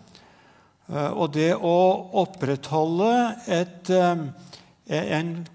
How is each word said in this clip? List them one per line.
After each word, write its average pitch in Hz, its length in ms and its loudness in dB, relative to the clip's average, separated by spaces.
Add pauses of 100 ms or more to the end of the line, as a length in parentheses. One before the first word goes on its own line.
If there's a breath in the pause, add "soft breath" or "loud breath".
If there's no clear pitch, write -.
(880 soft breath)
eh, 143 220 -4
og 160 220 -2
det 160 240 2
å 185 580 2
opprettholde 175 1200 0 (120)
et, 180 420 -2
ehm, 175 420 2 (560 loud breath)
en 165 680 -4